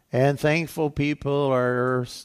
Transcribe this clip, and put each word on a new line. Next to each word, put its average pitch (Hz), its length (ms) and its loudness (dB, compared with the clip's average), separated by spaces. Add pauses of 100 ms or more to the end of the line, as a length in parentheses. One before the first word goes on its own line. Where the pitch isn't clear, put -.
(120)
And 135 260 2
thankful 156 520 0
people 143 640 -2
are 123 500 0
a 123 40 -6 (180)